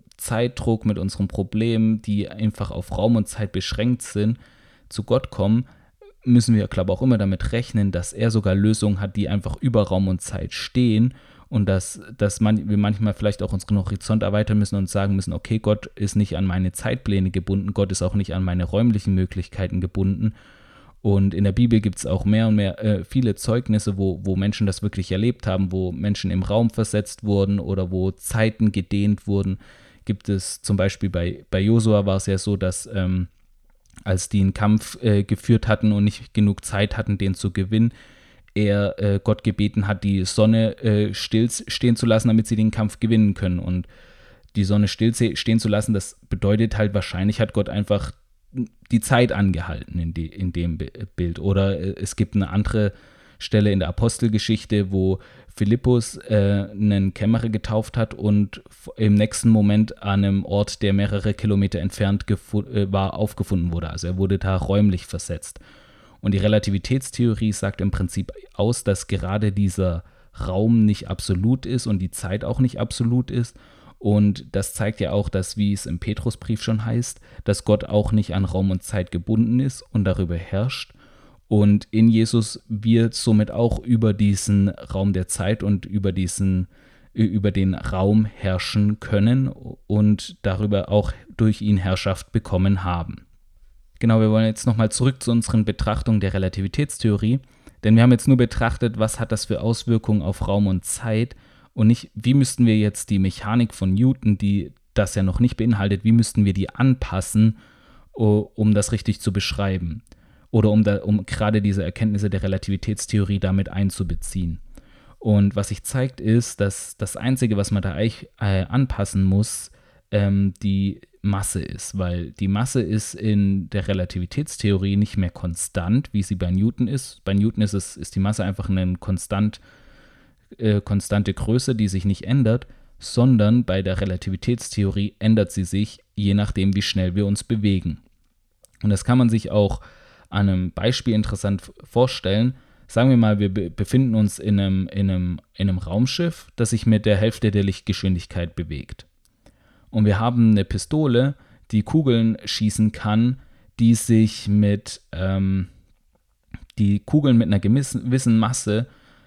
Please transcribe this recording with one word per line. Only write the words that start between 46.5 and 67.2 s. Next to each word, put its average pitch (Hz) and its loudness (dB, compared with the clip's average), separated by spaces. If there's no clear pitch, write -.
halt, 104 0
wahrscheinlich 95 -2
hat - -2
Gott 101 -2
einfach 101 -2
die 117 4
Zeit 123 2
angehalten 85 -2
in 82 -4
de-, 82 -6
in 90 -6
dem 85 -4
Bi-, 69 -10
Bild. 85 -4
Oder, 98 0
äh, 95 -6
es - -8
gibt - -2
eine 98 0
andere 104 0
Stelle 104 2
in 98 2
der 85 -2
Apostelgeschichte, 107 0
wo 95 0
Philippus, 120 0
äh, 101 0
einen 101 2
Kämmerer 113 0
getauft 110 -4
hat 113 -2
und 104 0
f-, - -20
im 104 4
nächsten 107 2
Moment 107 4
an 101 0
einem 98 2
Ort, - -2
der 98 2
mehrere 101 0
Kilometer 98 0
entfernt 98 -2
gefu-, 104 -2
äh, 101 -2
war, 95 0
aufgefunden 92 -2
wurde. 80 -4
Also 82 -8
er 90 -4
wurde 95 2
da 95 -2
räumlich 98 2
versetzt. - -10
Und 98 0
die 95 2
Relativitätstheorie 107 0